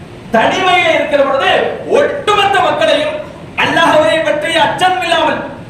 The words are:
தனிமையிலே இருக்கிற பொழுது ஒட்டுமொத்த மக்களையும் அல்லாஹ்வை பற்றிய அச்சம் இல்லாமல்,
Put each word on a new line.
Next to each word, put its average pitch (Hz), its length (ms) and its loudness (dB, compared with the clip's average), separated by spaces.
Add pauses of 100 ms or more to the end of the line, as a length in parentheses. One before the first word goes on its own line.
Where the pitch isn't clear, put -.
(320)
தனிமையிலே 359 640 2
இருக்கிற 285 300 0
பொழுது - 540 0 (120)
ஒட்டுமொத்த 403 720 2
மக்களையும் 302 600 0 (380)
அல்லாஹ்வை 320 640 2
பற்றிய 311 380 0
அச்சம் - 400 0
இல்லாமல், 330 380 0 (300)